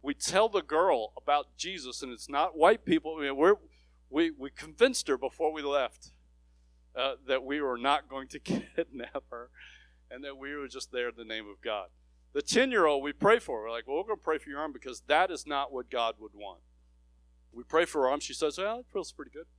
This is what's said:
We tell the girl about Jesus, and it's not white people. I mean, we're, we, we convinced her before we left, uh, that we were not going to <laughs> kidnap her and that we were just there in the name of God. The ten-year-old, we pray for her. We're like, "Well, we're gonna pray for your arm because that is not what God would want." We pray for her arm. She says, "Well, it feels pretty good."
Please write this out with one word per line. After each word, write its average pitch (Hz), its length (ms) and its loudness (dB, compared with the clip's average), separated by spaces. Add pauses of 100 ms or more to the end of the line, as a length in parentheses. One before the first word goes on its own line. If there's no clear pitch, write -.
We 139 120 -4
tell 214 360 2
the 196 140 0
girl 151 520 2
about 147 400 0
Jesus, 160 460 -8
and 127 100 -8
it's - 180 -14
not 160 280 0
white 185 260 6
people. 156 360 0
I 147 60 -4
mean, 139 100 -2
we're, 170 200 8 (540)
we, 160 220 2
we 139 180 -12
convinced 160 580 0
her 135 100 2
before 156 360 -2
we 156 80 -8
left, 143 480 -2 (880)
uh, 131 180 -2 (140)
that 131 160 0
we 143 180 -4
were 127 160 -2
not 139 320 0
going 135 200 -10
to 143 100 -14
<laughs> - 0 -
kidnap - 880 -6
her 120 200 -16 (600)
and 127 140 -16
that 139 140 -12
we 139 180 -12
were 143 120 -10
just 127 240 -14
there 123 180 -2
in 117 60 -12
the 120 80 -14
name 110 240 -10
of 101 140 -20
God. 104 260 -4 (460)
The 143 80 -2
ten-year-old, 185 600 4
we 143 100 -4
pray 214 260 6
for 120 200 -6
her. 107 60 -8
We're 113 60 -8
like, 117 160 -8
"Well, 139 100 -2
we're 185 60 -2
gonna 214 140 -4
pray 156 220 -2
for - 100 -16
your 143 100 -10
arm 151 140 -6
because 123 280 -12
that 165 280 4
is 156 160 -10
not 139 260 -4
what 127 200 -8
God 117 280 -2
would 107 140 -18
want." 101 280 -18 (880)
We 120 120 -14
pray 165 220 2
for 156 160 -2
her 127 80 6
arm. 143 120 0
She - 120 -8
says, 151 240 -2
"Well, 214 220 -4
it 247 120 -18
feels 190 200 -6
pretty - 180 -14
good." 160 160 -16 (140)